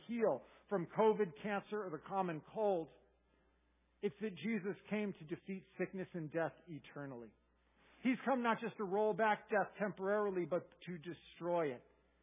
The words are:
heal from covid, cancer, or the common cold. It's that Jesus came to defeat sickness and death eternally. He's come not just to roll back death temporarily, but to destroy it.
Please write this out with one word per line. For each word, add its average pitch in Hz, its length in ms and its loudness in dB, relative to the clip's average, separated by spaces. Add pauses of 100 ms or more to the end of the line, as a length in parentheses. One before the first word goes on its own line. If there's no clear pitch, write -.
heal 214 360 2 (260)
from 185 180 0 (120)
covid, 208 340 6 (100)
cancer, 208 420 -4
or 185 60 -6
the 156 180 -6
common 180 340 0 (100)
cold. 196 360 2 (1120)
It's 208 180 0
that 196 160 -4
Jesus 196 380 -2 (160)
came 208 240 0
to 160 100 -16 (100)
defeat 190 280 -6 (160)
sickness 185 360 -4
and 156 180 -6
death 160 200 0 (160)
eternally. 135 600 -10 (760)
He's 247 220 4
come 240 180 2
not 233 180 4
just 220 180 -6
to 214 60 -4
roll 208 300 2
back 214 340 2
death 196 200 2 (100)
temporarily, 196 680 0
but 165 220 -2 (200)
to 175 120 -8
destroy 165 680 -2
it. 120 140 -6 (400)